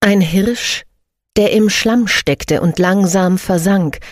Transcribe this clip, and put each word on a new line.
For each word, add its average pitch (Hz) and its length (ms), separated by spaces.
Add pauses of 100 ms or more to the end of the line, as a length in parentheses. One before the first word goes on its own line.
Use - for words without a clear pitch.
Ein 202 220
Hirsch, 196 640 (520)
der 208 160
im 214 160
Schlamm 226 380
steckte - 560
und 165 160
langsam 185 580
versank, 180 640 (120)